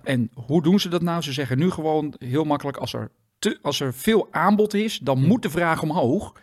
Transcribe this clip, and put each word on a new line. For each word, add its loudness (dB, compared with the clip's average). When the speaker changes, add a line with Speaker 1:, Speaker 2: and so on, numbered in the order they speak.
Speaker 1:
En -2
hoe 0
doen 4
ze -4
dat -2
nou? -2
Ze -6
zeggen -2
nu 2
gewoon -2
heel -2
makkelijk, -2
als -8
er -8
te, -2
als -2
er -2
veel 2
aanbod 2
is, -2
dan 0
Speaker 2:
Hm. 2
Speaker 1:
moet 4
de -2
vraag 0
omhoog. 0